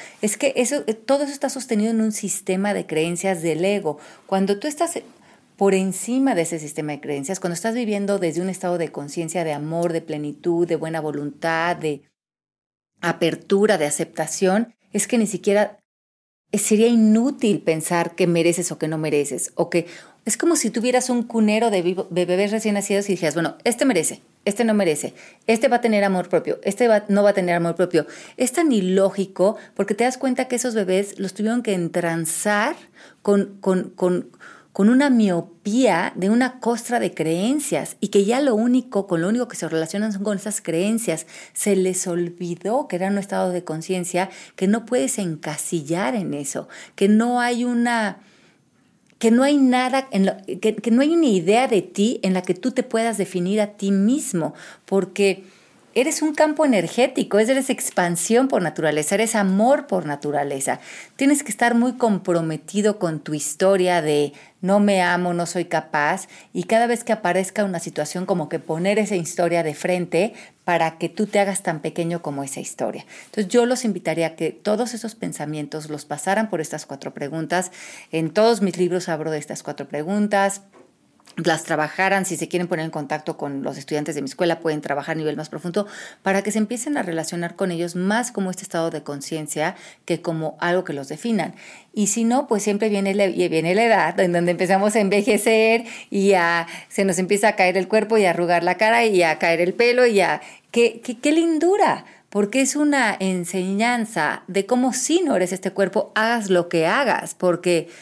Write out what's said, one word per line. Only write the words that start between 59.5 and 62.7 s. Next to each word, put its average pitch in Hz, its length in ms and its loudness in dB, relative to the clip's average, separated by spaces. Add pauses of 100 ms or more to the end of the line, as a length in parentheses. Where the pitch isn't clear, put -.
por 180 180 -2
naturaleza. 143 720 -2 (380)
Tienes 285 260 2
que - 80 -10
estar 233 240 2
muy 240 180 2
comprometido 196 1080 0